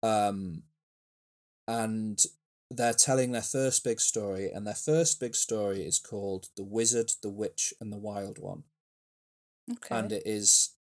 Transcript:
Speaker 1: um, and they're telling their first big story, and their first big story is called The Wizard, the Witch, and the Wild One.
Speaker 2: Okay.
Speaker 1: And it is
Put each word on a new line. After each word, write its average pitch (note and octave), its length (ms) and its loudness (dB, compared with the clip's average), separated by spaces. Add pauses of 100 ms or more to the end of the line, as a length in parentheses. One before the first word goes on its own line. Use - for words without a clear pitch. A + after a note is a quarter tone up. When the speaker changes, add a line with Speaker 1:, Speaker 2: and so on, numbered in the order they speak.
Speaker 1:
um, G2+ 600 2 (1040)
and A2 580 0 (460)
they're A#2+ 220 2
telling C3 380 4
their A2+ 120 -2
first C3+ 400 2
big A#2 180 0
story, G2 500 0
and G2+ 140 -6
their G#2 80 -6
first D#3+ 460 2
big A#2+ 160 -4
story G2+ 500 0
is - 140 0
called G2 560 -6
The G2 80 -10
Wizard, A2+ 580 0
the G#2 80 -4
Witch, - 500 -4
and G#2+ 140 -10
the G#2 40 -10
Wild G2+ 420 -8
One. F#2+ 240 -10 (1040)
Speaker 2:
Okay. A#2+ 280 -6
Speaker 1:
And G#2+ 160 -2
it G#2 120 -4
is G#2 460 4 (160)